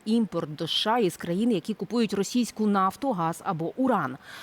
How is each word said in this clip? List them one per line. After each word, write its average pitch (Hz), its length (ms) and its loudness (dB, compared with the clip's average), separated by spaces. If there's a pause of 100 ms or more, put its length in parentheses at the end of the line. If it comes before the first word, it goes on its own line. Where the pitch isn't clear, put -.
імпорт 175 500 0
до 160 120 -4
США 220 320 0
із 190 180 2
країн, 208 360 0
які 202 220 -2
купують 208 400 0
російську 214 520 0
нафту, 202 460 2
газ 170 320 -2
або 165 320 -2
уран. 190 400 2 (260)